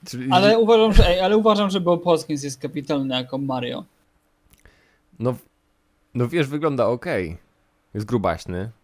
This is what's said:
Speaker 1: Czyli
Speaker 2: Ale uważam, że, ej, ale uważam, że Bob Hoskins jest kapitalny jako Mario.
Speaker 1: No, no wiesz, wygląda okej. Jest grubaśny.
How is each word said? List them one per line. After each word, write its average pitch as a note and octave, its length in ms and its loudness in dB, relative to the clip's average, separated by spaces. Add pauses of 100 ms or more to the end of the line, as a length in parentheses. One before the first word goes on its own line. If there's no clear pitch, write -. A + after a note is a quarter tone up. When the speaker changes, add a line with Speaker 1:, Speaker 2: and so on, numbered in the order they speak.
Speaker 1:
Czyli B2+ 220 -6
Speaker 2:
Ale G3+ 280 4
uważam, A3 340 4
że, - 140 8
ej, F3+ 120 0
ale F#3+ 180 2
uważam, G#3 320 2
że F#3+ 120 -2
Bob F3 220 0
Hoskins D#3+ 400 -2
jest C#3 180 -12
kapitalny C3+ 540 -6
jako B2+ 220 -6
Mario. B2+ 480 -6 (1300)
Speaker 1:
No, A#2+ 180 -4 (760)
no C3 140 -2
wiesz, D3 200 -2
wygląda C#3+ 400 -2
okej. A2 500 -4 (560)
Jest G#2 120 -8
grubaśny. F#2 640 -4 (140)